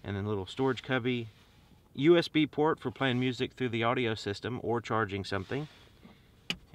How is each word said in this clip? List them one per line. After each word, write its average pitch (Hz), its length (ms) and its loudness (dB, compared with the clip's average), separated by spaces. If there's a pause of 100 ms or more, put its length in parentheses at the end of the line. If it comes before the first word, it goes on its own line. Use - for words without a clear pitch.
And 101 140 -6
then 98 80 -4
little 101 200 -2
storage 131 380 -2
cubby, 120 460 -2 (680)
U 165 200 6
S 165 100 2
B 156 180 2
port 156 320 0
for 120 140 -6
playing 127 300 2
music 127 320 -2
through 127 160 -2
the 113 160 0
audio 120 300 2
system 104 480 -6
or 113 180 0
charging 101 420 0
something. 120 460 -4 (1040)